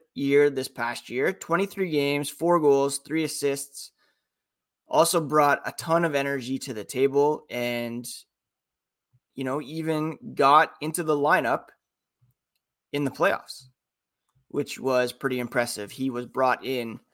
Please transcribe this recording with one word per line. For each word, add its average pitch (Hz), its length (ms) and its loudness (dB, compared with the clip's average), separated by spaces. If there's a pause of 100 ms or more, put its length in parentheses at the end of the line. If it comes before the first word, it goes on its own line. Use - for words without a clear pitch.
(160)
year 143 340 4
this 131 180 -4
past 120 420 -8
year. 131 220 -2
Twenty-three 190 600 -4
games, 143 380 0
four 175 300 2
goals, 139 400 4
three 160 240 -4
assists. - 680 -6 (960)
Also 165 320 2
brought 147 460 4
a 123 80 -6
ton 170 320 0
of 156 80 0
energy 139 460 -2
to - 120 -10
the 107 120 -8
table 139 640 2
and, 120 580 -4 (1300)
you 139 100 -8
know, 135 160 -4
even 156 560 -4 (200)
got 147 440 6
into 156 220 -4
the 156 160 2
lineup 143 520 2 (1200)
in 147 120 -2
the 135 80 0
playoffs, - 540 -2 (840)
which - 320 -6
was 123 320 0
pretty 127 280 -4
impressive. 120 520 -4
He 131 180 -6
was 123 160 -6
brought 127 400 0
in 120 340 -6 (140)